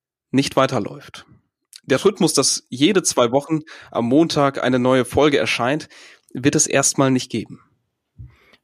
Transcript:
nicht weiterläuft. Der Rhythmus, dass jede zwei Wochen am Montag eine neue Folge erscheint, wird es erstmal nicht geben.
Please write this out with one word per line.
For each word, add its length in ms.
nicht 260
weiterläuft. 720
Der 220
Rhythmus, 300
dass 340
jede 320
zwei 300
Wochen 300
am 160
Montag 580
eine 140
neue 260
Folge 360
erscheint, 500
wird 220
es 140
erstmal 420
nicht 220
geben. 280